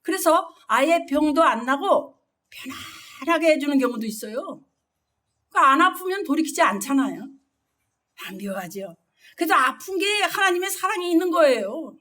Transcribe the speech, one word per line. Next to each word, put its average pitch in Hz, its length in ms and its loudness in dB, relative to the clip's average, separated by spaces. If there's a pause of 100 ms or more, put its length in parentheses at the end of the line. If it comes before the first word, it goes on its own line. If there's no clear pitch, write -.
그래서 339 480 0 (180)
아예 320 420 2
병도 302 320 2
안 233 240 2
나고 285 540 0 (300)
편안하게 - 1040 -2
해주는 285 240 0
경우도 240 280 0
있어요. 226 580 -10 (840)
그러니까 339 220 4
안 277 100 4
아프면 370 420 0
돌이키지 320 380 -2
않잖아요. 254 680 0 (1000)
안 185 100 -14
묘하죠. 190 580 -10 (400)
그래서 339 180 0
아픈 277 440 0
게 359 80 0 (160)
하나님의 370 480 0
사랑이 370 420 -4
있는 349 200 2
거예요. 262 680 2